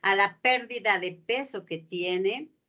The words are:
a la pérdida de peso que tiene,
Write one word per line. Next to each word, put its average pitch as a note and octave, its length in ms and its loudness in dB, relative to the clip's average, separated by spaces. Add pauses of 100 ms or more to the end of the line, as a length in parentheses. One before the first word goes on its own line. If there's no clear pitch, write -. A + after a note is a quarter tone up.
a G3 140 2
la G3+ 260 2
pérdida A#3+ 580 2
de F3+ 120 -4
peso A#3 560 -6
que D#3+ 100 -6
tiene, F#3 720 -4 (200)